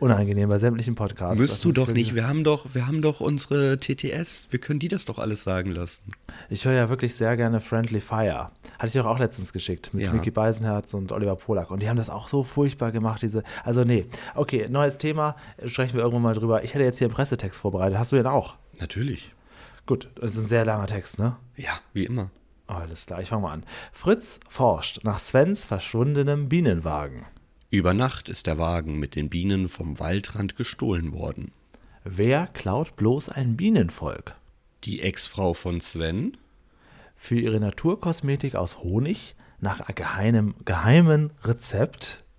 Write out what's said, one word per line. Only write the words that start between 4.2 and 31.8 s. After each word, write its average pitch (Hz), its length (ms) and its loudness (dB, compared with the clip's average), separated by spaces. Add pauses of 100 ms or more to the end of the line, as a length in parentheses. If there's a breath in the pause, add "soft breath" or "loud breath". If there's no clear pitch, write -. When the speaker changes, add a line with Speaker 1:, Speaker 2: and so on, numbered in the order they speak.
Speaker 2:
Wir 123 100 -2
können 147 180 -2
die 151 80 -4
das 180 200 -2
doch 113 120 -8
alles 107 240 -2
sagen 92 300 -2
lassen. 87 400 -6 (380 loud breath)
Speaker 1:
Ich - 140 -4
höre 131 100 4
ja 120 140 4
wirklich 120 280 -2
sehr 117 200 2
gerne 117 240 2
Friendly 113 400 0
Fire. 110 520 -2 (260 loud breath)
Hatte 117 80 -4
ich 113 60 -2
doch 127 140 2
auch 117 120 2
letztens 110 340 -2
geschickt - 400 -6
mit 98 120 -2
Speaker 2:
Ja. 95 80 0
Speaker 1:
Micky 107 180 2
Beisenherz 110 640 0
und 95 160 -4
Oliver 104 240 0
Polak. 92 380 -2
Und 101 100 -4
die 107 60 -2
haben 117 80 2
das 113 140 -2
auch - 180 -10
so 139 160 0
furchtbar 139 480 0
gemacht, 110 300 -2
diese, 110 200 -2 (220 loud breath)
also 120 180 2
nee. 117 240 4 (300 loud breath)
Okay, 127 320 0
neues 143 300 0
Thema, 151 360 -2 (320 loud breath)
sprechen 123 280 -2
wir 120 80 2
irgendwann 120 200 2
mal 113 120 4
drüber. 110 280 2
Ich 113 120 -6
hätte 143 100 4
jetzt 123 140 2
hier 120 100 4
einen 110 60 -4
Pressetext 131 460 -2
vorbereitet. 95 380 2
Hast 117 140 0
du 139 40 6
den 123 120 4
auch? 135 260 0 (240)
Speaker 2:
Natürlich. 113 560 -6 (500 loud breath)
Speaker 1:
Gut, - 300 -2
das 110 200 -4
ist 110 40 -4
ein 107 80 -2
sehr 113 180 4
langer 107 220 0
Text, 101 320 -6
ne? 120 180 0 (200)
Speaker 2:
Ja, - 160 -4 (200)
wie 98 120 0
immer. 104 260 -4 (380)
Speaker 1:
Alles 85 380 -10
klar, 90 140 -10
ich 90 100 -8
fang 107 120 -2
mal 80 100 -2
an. 80 120 -8 (280 loud breath)
Fritz - 460 -2 (100)
forscht 101 540 0
nach 104 160 -2
Svens 165 460 2
verschwundenem 143 840 0
Bienenwagen. 82 800 0 (440)
Speaker 2:
Über 90 220 4
Nacht 127 380 -2
ist - 160 -4
der 80 120 0
Wagen 82 400 -2
mit 71 160 -6
den 73 140 -2
Bienen 92 400 0
vom 80 320 -6
Waldrand 98 560 -4
gestohlen 90 560 -2
worden. - 400 -8 (500 soft breath)